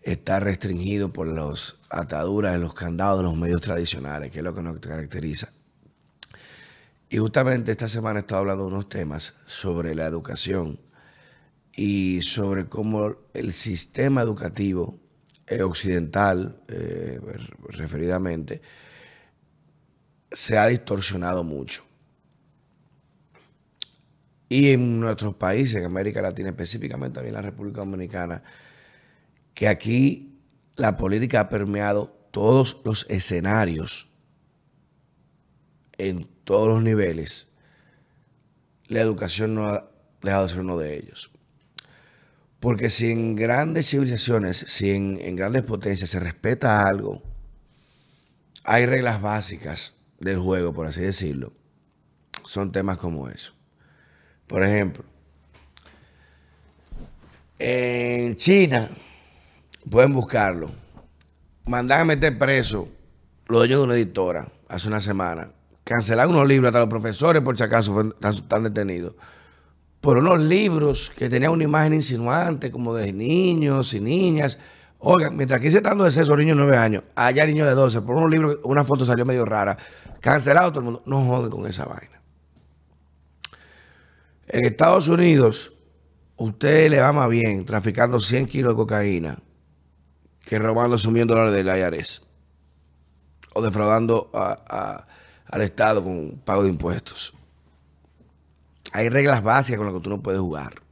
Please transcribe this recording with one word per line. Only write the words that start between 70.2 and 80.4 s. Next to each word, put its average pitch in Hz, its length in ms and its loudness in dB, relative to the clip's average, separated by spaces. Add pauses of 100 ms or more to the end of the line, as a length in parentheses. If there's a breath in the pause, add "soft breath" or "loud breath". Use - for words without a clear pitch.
libros 160 760 2
que 127 140 -4
tenían 131 220 2
una 165 140 2
imagen 151 280 4
insinuante, 139 800 -2
como 117 240 -4
de 101 180 -2
niños 151 800 2
y 104 60 -4
niñas. 151 580 0 (400 loud breath)
Oigan, 165 400 2
mientras 131 220 0
aquí 139 100 2
se 180 80 8
está 202 120 4
dando 202 140 2
de 170 60 8
sexo 147 240 4
a 143 40 6
niños 151 200 4
de 143 60 6
nueve 139 140 6
años, 110 260 2 (100)
allá 127 320 4
niños 151 220 2
de 131 80 4
doce, 120 260 4
por 120 140 -2
unos 160 160 4
libros, 156 320 4
una 139 200 4
foto 131 220 2
salió 120 180 2
medio 123 220 2
rara. 101 320 0 (420 loud breath)
Cancelado 147 520 4